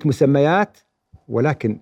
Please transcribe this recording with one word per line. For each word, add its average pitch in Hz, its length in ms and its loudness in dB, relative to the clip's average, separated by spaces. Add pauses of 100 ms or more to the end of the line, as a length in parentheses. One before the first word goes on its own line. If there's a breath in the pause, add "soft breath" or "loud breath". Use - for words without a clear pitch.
مسميات، 143 720 0 (500)
ولكن 113 540 -2